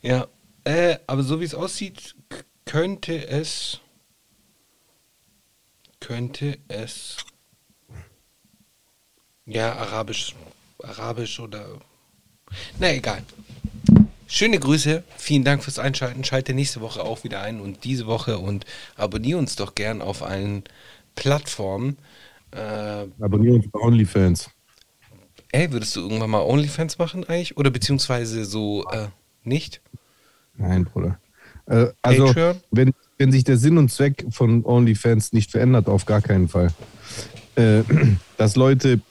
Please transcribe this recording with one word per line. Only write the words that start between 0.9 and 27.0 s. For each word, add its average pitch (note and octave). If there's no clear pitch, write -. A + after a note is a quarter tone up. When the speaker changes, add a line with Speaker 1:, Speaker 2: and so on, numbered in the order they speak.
Speaker 1:
aber C3+
so D3
wie F3
es D3+
aussieht, F#3
k-, -
könnte E3
es, -
könnte B2+
es, -
ja, A2+
arabisch, A2
arabisch A2
oder, G#2
na F3+
egal. A2+
Schöne G#3+
Grüße, D3
vielen C#3+
Dank C#3
fürs -
Einschalten. C3
Schalte C3
nächste C3+
Woche G#2+
auch A2+
wieder G#2
ein A2
und G2
diese B2
Woche A2+
und G2
abonnier A2
uns C#3+
doch G2+
gern G#2+
auf -
allen G2+
Plattformen. C3
Äh, G#2+
Speaker 2:
Abonnier G#2+
uns A2
bei G#2
OnlyFans. G#2
Speaker 1:
Ey, D3+
würdest A2
du F#2
irgendwann A2
mal G#2
OnlyFans D3
machen F3